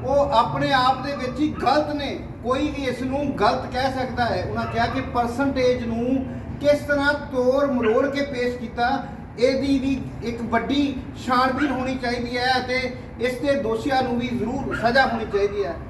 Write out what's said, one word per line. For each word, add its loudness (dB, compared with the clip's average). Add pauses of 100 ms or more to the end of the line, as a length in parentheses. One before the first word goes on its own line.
ਉਹ 2 (180)
ਆਪਣੇ 4
ਆਪ 2
ਦੇ -4
ਵਿੱਚ -6
ਹੀ 0
ਗਲਤ 4
ਨੇ, -4 (240)
ਕੋਈ 0
ਵੀ -4
ਇਸ -4
ਨੂੰ -2
ਗਲਤ 2
ਕਹਿ 0
ਸਕਦਾ -2
ਹੈ। -2
ਉਹਨਾਂ -4
ਕਿਹਾ 0
ਕਿ -2
ਪਰਸੈਂਟੇਜ 0
ਨੂੰ -2 (340)
ਕਿਸ 4
ਤਰ੍ਹਾਂ 2
ਤੋੜ 2
ਮਰੋੜ 4
ਕੇ -2
ਪੇਸ਼ -2
ਕੀਤਾ, -2 (320)
ਇਹਦੀ 4
ਵੀ 0 (260)
ਇੱਕ -6
ਵੱਡੀ 0 (300)
ਛਾਣਬੀਣ 2
ਹੋਣੀ -2
ਚਾਹੀਦੀ -4
ਹੈ 2
ਅਤੇ -2 (240)
ਇਸ -2
ਦੇ 2
ਦੋਸ਼ੀਆਂ 0
ਨੂੰ 0
ਵੀ -2
ਜ਼ਰੂਰ -2
ਸਜ਼ਾ 4
ਹੋਣੀ -2
ਚਾਹੀਦੀ 0
ਹੈ। -4 (140)